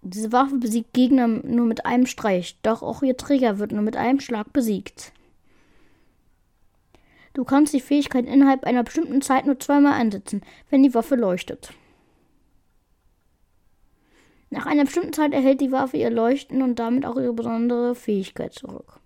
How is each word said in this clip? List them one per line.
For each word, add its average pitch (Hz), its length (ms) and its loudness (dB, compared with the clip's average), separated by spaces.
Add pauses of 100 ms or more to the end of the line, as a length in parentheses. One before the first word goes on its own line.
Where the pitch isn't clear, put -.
Diese 214 260 -8
Waffe 269 240 2
besiegt 233 360 -4
Gegner 254 340 4
nur 233 380 0
mit 226 220 -2
einem 247 200 2
Streich, 190 560 -4
doch 226 200 -2
auch - 200 -6
ihr 262 140 0
Träger 247 420 0
wird 208 140 -6
nur 208 100 -2
mit 220 140 -4
einem 262 240 0
Schlag 220 320 -8
besiegt. 214 600 -4 (2250)
Du 262 120 -4
kannst 285 280 2
die 269 80 0
Fähigkeit 277 460 0
innerhalb 269 380 4
einer 247 200 0
bestimmten 277 380 -2
Zeit 262 240 0
nur 262 120 0
zweimal 285 360 4
einsetzen, 202 480 -4 (260)
wenn 269 140 6
die 269 120 6
Waffe 233 220 0
leuchtet. 185 560 -4 (2750)
Nach - 160 -10
einer 294 180 4
bestimmten 320 300 -4
Zeit 302 180 0
erhält 269 300 2
die 262 100 -2
Waffe 269 240 -2
ihr 233 140 0
Leuchten 233 500 -2
und 247 180 0
damit 240 280 -2
auch 240 100 -6
ihre 254 160 -2
besondere 233 640 -2
Fähigkeit - 580 -6
zurück. - 540 -18